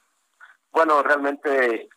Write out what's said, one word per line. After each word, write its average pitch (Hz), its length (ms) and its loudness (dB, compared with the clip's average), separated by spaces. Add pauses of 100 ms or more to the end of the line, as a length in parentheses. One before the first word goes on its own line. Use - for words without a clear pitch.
(720)
Bueno, 156 300 2
realmente, 139 960 -2